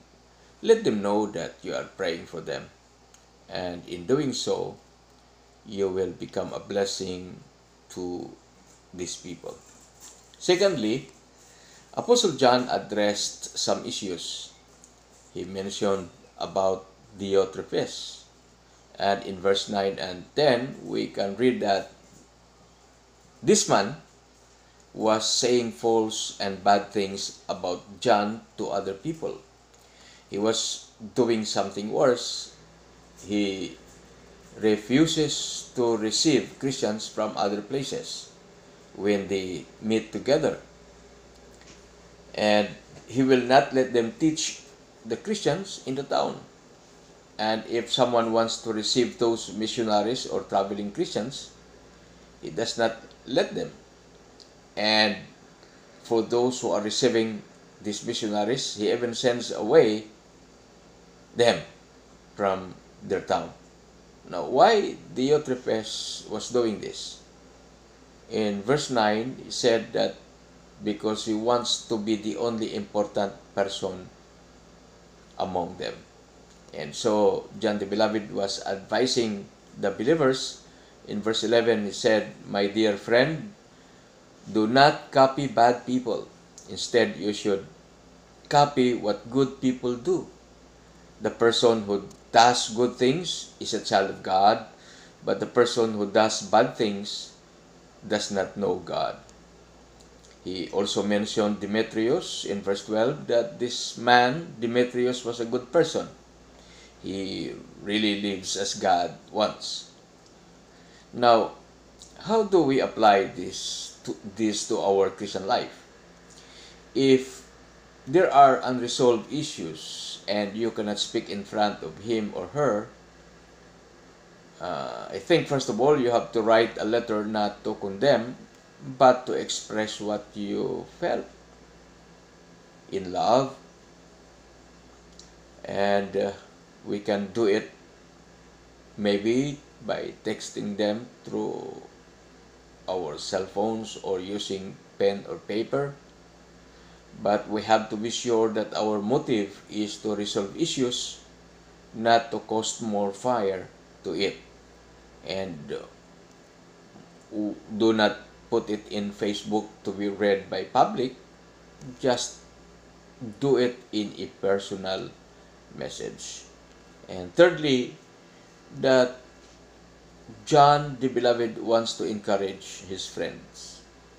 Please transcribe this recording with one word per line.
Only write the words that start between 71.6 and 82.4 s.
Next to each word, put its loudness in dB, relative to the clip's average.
to -2
be -2
the -6
only -4
important -4
person -4
among -4
them. -8
And -10
so 2
John 0
the -6
Beloved 0
was -4
advising -2
the -2
believers. 0
In -6
verse -2
eleven, 4
he -6
said, 2